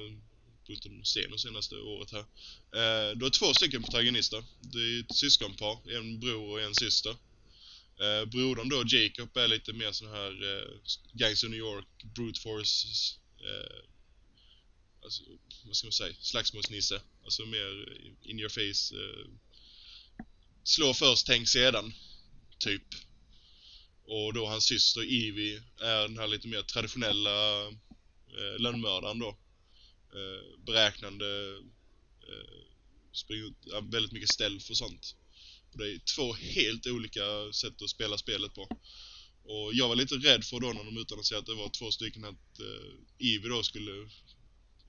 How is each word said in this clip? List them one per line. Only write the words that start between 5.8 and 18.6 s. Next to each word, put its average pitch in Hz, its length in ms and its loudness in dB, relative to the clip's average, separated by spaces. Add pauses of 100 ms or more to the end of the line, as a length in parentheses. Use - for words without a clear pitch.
en 113 240 -6
bror 110 320 -2
och 107 80 -2
en 104 140 0
syster. 113 420 2 (840)
Eh, 104 240 2
brodern 123 440 0
då, 135 180 2
Jacob, 113 500 4
är 120 120 6
lite 110 240 2
mer 110 200 -4
sån 107 160 -6
här, 98 500 -6
eh, - 100 -8 (440)
Gangs 113 320 2
of 113 60 -4
New 113 80 -6
York, 101 280 -6 (280)
brute 117 260 -4
force, 107 460 0 (540)
eh, 50 440 -10 (1200)
alltså, - 180 -8 (440)
vad 101 100 -4
ska 113 100 -2
man 107 60 -12
säga, 87 280 -2
slagsmålsnisse. 104 800 -2 (240)
Alltså 110 220 -4
mer 101 520 -6 (240)
in 110 180 -10
your 107 80 -2
face, 104 460 0